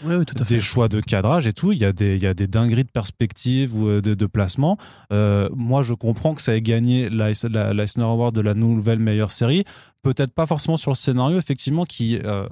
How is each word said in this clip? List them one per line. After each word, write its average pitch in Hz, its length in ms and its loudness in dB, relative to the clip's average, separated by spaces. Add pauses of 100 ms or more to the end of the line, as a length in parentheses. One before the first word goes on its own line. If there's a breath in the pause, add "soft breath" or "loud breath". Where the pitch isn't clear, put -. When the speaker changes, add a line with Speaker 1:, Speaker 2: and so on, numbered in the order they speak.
Speaker 1:
Oui, 165 120 -2
oui, 175 100 2
tout - 120 -12
à 120 60 -2
Speaker 2:
des 117 120 0
Speaker 1:
fait. 117 40 2
Speaker 2:
choix 113 300 2
de 107 100 -2
cadrage 113 480 0
et 107 60 0
tout. 190 180 0
Il 185 80 0
y 107 60 2
a 98 80 2
des, 98 240 0
il 92 40 0
y 98 60 0
a 95 60 2
des 95 120 -2
dingueries 117 380 2
de 127 80 -6
perspective 123 840 -2
ou, 107 140 0
euh, 104 140 2
de, 104 120 0
de 104 120 0
placement. 110 520 0 (340 loud breath)
Euh, 104 440 2
moi, 127 260 0
je 120 120 0
comprends 117 420 -2
que - 60 -6
ça 117 140 2
ait 113 60 0
gagné 117 480 2
l'Eis-, 110 400 -2
la, 107 240 0
l'Eisner 104 300 -2
Award 117 320 0
de 110 60 0
la 104 120 2
nouvelle 113 460 2
meilleure 107 320 0
série. 143 320 0 (380 loud breath)
Peut-être 135 300 0
pas 165 140 -2
forcément 160 320 -2
sur 143 140 -2
le 131 40 2
scénario, 131 420 0
effectivement, 156 460 -2
qui, 117 400 -2
euh, 101 280 -4